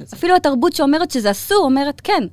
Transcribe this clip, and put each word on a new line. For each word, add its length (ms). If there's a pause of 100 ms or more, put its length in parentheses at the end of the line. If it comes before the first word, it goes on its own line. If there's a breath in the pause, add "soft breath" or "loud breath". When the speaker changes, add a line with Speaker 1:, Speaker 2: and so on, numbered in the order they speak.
Speaker 1:
את 60
זה. 80
Speaker 2:
אפילו 200
התרבות 360
שאומרת 380
שזה 200
אסור, 340
אומרת, 400
"כן, 280